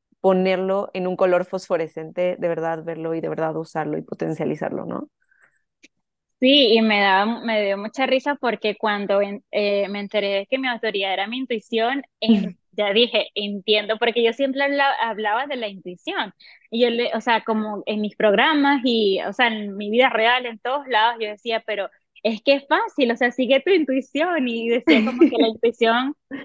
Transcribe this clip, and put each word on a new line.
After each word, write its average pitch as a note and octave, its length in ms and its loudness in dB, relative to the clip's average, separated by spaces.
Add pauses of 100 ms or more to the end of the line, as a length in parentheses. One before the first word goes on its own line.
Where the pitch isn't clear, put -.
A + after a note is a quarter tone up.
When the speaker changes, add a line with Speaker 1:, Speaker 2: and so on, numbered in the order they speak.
(200)
Speaker 1:
ponerlo F#3+ 720 0
en F3+ 140 -4
un F#3 80 -4
color F3+ 300 2
fosforescente, F3 920 -4
de F3 120 -2
verdad D#3+ 340 -4
verlo E3 300 -6
y E3 80 -4
de D#3+ 80 -6
verdad D#3 280 -4
usarlo D#3 400 -6
y D#3+ 40 -6
potencializarlo, D#3 840 -6
¿no? - 240 -10 (1300)
Speaker 2:
Sí, C4 380 6
y A3+ 40 4
me G#3+ 180 2
daba, G3+ 420 2
me A3 220 -2
dio G3 140 -2
mucha A3+ 280 -6
risa C4 300 0
porque A3 400 -2
cuando G3+ 460 0
en-, G3+ 300 -6
eh, G3+ 360 0
me G3+ 140 -8
enteré G3+ 320 -2
de G3 140 -2
que C4 120 -2
mi C4 80 -4
autoridad G#3 460 -4
era F#3+ 140 -2
mi A#3+ 100 -8
intuición, A#3+ 680 -4 (160)
en-, G3+ 400 2
Speaker 1:
<laughs> - 140 -20
Speaker 2:
ya G3+ 180 0
dije, A#3 420 2
"Entiendo", G#3 640 -2
porque A#3 260 0
yo A3+ 100 2
siempre C4+ 300 -2
habla-, C#4+ 280 0 (100)
hablaba A3 460 -2
de C#4 80 -8
la A3+ 140 -6
intuición. G3 640 -10 (360)
Y A#3 120 -4
yo A#3+ 80 4
le, A#3 260 -2
o A3 60 -4
sea, A3+ 240 2
como G#3+ 400 -2
en G#3+ 160 -4
mis G#3 160 -6
programas C#4 640 4
y, A3 380 2
o G3+ 100 -4
sea, A#3+ 160 2
en G#3 300 -6
mi G#3 120 -8
vida B3 200 4
real, A#3+ 360 2
en A3+ 140 -10
todos C4+ 300 -4
lados, A3+ 320 2
yo G#3 80 -4
decía, A3 360 -6
"Pero G3 240 -6 (340)
es G#3+ 200 -2
que C#4 120 4
es C#4 120 -4
fácil, D#4 440 0
o A#3 40 -2
sea, A#3+ 160 0
sigue C4 300 2
tu F#4 100 0
intuición". D4 800 0
Y A3+ 200 -4
decía A#3 340 4
como A#3+ 260 0
que A#3+ 100 -2
la A3+ 80 4
Speaker 1:
<laughs> - 20 0
Speaker 2:
intuición A#3 640 0 (300)